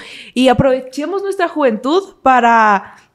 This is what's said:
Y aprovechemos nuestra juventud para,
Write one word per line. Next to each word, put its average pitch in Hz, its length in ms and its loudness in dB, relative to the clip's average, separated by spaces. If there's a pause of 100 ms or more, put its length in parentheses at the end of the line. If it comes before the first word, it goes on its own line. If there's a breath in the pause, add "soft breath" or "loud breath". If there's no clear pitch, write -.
(340 loud breath)
Y 254 140 2
aprovechemos 269 760 0
nuestra 381 260 -4
juventud 294 760 -2
para, 233 720 2 (200 loud breath)